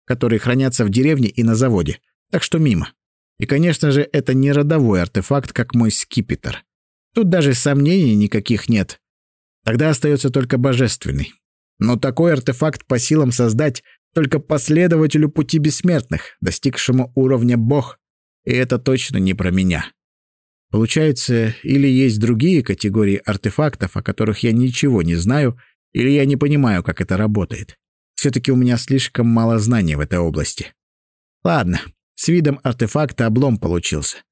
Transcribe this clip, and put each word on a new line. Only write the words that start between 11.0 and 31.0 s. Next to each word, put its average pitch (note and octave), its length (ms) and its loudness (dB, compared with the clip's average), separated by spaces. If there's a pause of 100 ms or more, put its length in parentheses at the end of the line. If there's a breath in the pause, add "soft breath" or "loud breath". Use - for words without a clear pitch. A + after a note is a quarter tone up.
Но A#2+ 180 0
такой D3+ 360 0
артефакт D3 520 -4
по B2+ 140 -2
силам D3 320 2
создать B2 520 0 (300 soft breath)
только D3+ 260 0
последователю D#3 880 2
пути D3+ 280 -2
бессмертных, D3+ 840 -2
достигшему B2 760 -2
уровня B2 420 2
бог. B2 420 0 (460)
И B2 60 -2
это B2 260 0
точно C3 400 -2
не F#2+ 160 2
про F#2 180 -2
меня. F2+ 340 0 (840)
Получается, A#2 840 0 (100)
или C#3 240 2
есть B2+ 320 2
другие B2 440 2
категории G2+ 600 0
артефактов, G#2 720 -4
о - 80 -8
которых G#2+ 360 -2
я A#2+ 120 0
ничего B2 500 2
не E2 140 0
знаю, B2 420 0 (360 soft breath)
или B2 160 0
я C#3 160 4
не C#3 100 2
понимаю, C#3 480 2
как - 180 -4
это F#2 160 -2
работает. G#2+ 600 -4 (380)
Все-таки C3+ 360 0
у C3 40 4
меня B2+ 220 2
слишком C3 500 -2
мало A2+ 320 2
знаний G#2 360 0
в C#2+ 40 -2
этой D2+ 200 -2
области. D#2 540 -4 (720)